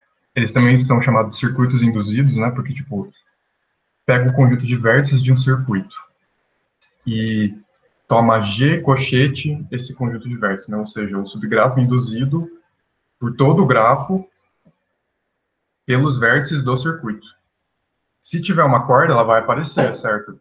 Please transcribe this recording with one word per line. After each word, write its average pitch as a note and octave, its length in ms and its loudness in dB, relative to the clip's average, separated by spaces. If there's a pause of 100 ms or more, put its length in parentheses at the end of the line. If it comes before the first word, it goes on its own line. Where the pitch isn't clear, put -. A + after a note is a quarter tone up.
(340)
eles A#2+ 180 -2
também B2 260 6
são B2 220 2
chamados A2 360 0
de - 40 -8
circuitos B2+ 420 0
induzidos, A2+ 520 0
né? A2+ 160 0
Porque, C3 220 -6
tipo, G2 400 -8 (920)
pega B2+ 240 2
o - 20 -2
conjunto B2 340 4
de B2 100 -2
vértices B2 460 2
de B2+ 100 2
um B2+ 40 6
circuito B2+ 720 -2 (1000)
e A2 460 -2 (520)
toma A2+ 340 4
G A2 420 0
cochete C#3 880 0
esse - 240 -8
conjunto A#2 340 -6
de A#2+ 80 -8
vértices, G2 320 -4
né? G#2 80 -6
Ou G#2+ 80 -6
seja, G2+ 340 -6
o G2 60 -6
subgrafo A2 560 0
induzido B2+ 680 -2 (680)
por A#2 160 -6
todo D#3 280 4
o - 40 4
grafo B2+ 640 0 (1600)
pelos C3 320 0
vértices C3+ 440 0
do B2+ 140 0
circuito. B2+ 500 -8 (920)
Se E3+ 220 -8
tiver E3+ 200 0
uma A#2+ 240 2
corda, C#3 280 4
ela A#2 80 4
vai A2+ 180 4
aparecer, B2 540 -2
certo? G#2+ 460 -6